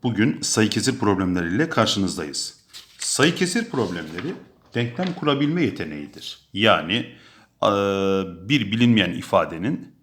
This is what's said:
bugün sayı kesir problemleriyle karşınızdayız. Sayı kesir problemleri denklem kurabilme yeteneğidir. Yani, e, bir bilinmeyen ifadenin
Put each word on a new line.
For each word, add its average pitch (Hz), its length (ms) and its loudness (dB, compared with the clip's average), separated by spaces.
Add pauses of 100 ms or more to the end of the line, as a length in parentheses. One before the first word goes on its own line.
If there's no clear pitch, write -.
bugün 120 380 2
sayı 110 280 2
kesir 117 300 0
problemleriyle 92 680 0
karşınızdayız. 92 880 -2 (420)
Sayı 165 360 2
kesir 190 340 -2
problemleri 87 640 -6 (400)
denklem 123 380 -4
kurabilme 147 500 0
yeteneğidir. 76 760 -8 (140)
Yani, 98 640 2 (480)
e, 107 60 6 (800)
bir 120 220 2
bilinmeyen 113 400 4
ifadenin 85 920 -2